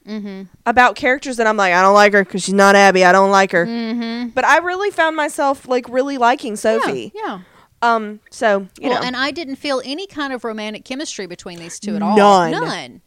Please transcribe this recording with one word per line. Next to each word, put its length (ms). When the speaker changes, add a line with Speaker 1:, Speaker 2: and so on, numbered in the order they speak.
Speaker 1:
Mm-hmm. 360
Speaker 2:
about 320
characters 400
that 100
I'm 100
like, 160
"I 80
don't 120
like 200
her 120
'cause 180
she's 100
not 220
Abby. 300
I 80
don't 180
like 220
her." 120
Speaker 1:
Mm-hmm. 640
Speaker 2:
But 160
I 120
really 340
found 240
myself, 520
like, 220
really 280
liking 360
Speaker 1:
Yeah, 40
Speaker 2:
Sophie. 580
Speaker 1:
yeah. 240
Speaker 2:
Um, 380
so, 360
you 80
Speaker 1:
Well, 100
Speaker 2:
know. 80
Speaker 1:
and 80
I 160
didn't 260
feel 280
any 220
kind 260
of 100
romantic 400
chemistry 440
between 320
these 200
two 160
at 60
all. 160
Speaker 2:
None. 340
Speaker 1:
None. 560